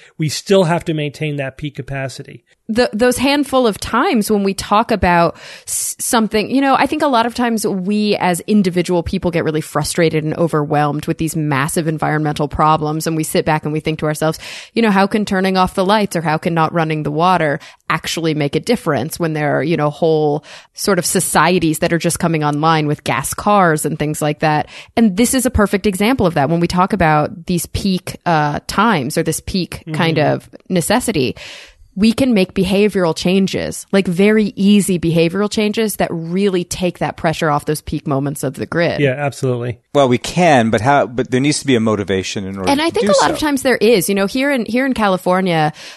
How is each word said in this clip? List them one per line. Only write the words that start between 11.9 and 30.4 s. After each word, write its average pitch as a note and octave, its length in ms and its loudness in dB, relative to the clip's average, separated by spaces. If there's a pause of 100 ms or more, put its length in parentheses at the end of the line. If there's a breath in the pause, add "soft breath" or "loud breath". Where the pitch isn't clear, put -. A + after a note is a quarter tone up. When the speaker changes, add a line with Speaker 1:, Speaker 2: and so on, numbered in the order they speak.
Speaker 2:
problems. D#3 580 0
And E3 100 -2
we D#3 80 -2
sit - 200 0
back D#3 200 0
and D3+ 80 -4
we D#3 80 -2
think D#3 180 -4
to D#3 80 -4
ourselves, D#3 320 -2 (360 loud breath)
you A3+ 80 2
know, A3 80 4
"How G3 160 4
can G#3 180 0
turning F#3+ 320 0
off F#3 180 2
the F#3+ 100 2
lights G3+ 320 2
or E3 60 -2
how D#3+ 160 0
can E3+ 160 -2
not D#3+ 180 0
running D#3 300 -2
the D3 80 -4
water D#3+ 480 2 (300 loud breath)
actually D#3+ 460 -2
make C#3+ 200 -2
a D3+ 60 0
difference C#3 580 -2
when D#3+ 140 -2
there D3 260 0
are, C3 60 -2
you E3 120 0
know, D3 140 0
whole D3+ 540 0 (300 loud breath)
sort F#3+ 260 0
of - 40 0
societies E3 760 2
that E3+ 120 0
are E3+ 60 2
just E3 220 -2
coming E3 240 0
online D3+ 420 0
with D3+ 160 -4
gas B2+ 320 -4
cars F3+ 500 2
and D#3 140 -4
things D3+ 240 -4
like D3+ 180 -2
that?" D3+ 280 0 (280 loud breath)
And A3 200 2
this A#3 180 2
is B3+ 100 0
a B3+ 60 0
perfect G3+ 360 0
example G#3+ 400 2
of E3 80 0
that. C#3 140 2
When E3+ 120 0
we E3+ 80 0
talk F3+ 240 0
about E3 540 0
these F3 200 -2
peak, - 500 -4 (100)
uh, D3+ 420 0
times F3 500 0
or E3 60 2
this D#3+ 160 -4
peak - 420 -6 (100)
kind D#3+ 260 0
Speaker 1:
Mm-hmm. C#3 160 2
Speaker 2:
of - 140 -10 (200)